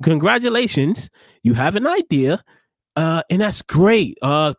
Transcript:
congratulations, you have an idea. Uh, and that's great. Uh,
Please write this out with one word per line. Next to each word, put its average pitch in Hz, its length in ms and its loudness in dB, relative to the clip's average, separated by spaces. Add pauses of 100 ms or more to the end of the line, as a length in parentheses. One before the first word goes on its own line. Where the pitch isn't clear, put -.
congratulations, 220 1080 0 (320)
you 120 120 2
have 135 200 0
an 247 140 0
idea. 170 560 0 (500)
Uh, 160 340 0
and 180 120 0
that's 208 220 -2
great. 185 600 2
Uh, 147 360 0